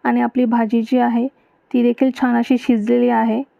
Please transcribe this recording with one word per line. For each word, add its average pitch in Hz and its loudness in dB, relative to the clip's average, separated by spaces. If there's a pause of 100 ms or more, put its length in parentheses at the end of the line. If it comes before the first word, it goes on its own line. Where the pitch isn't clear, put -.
आणि 240 0
आपली 247 0
भाजी 233 0
जी 254 -2
आहे 240 0 (440)
ती 247 0
देखील 247 2 (100)
छान 240 0
अशी 240 0
शिजलेली 240 0
आहे. 226 0 (180)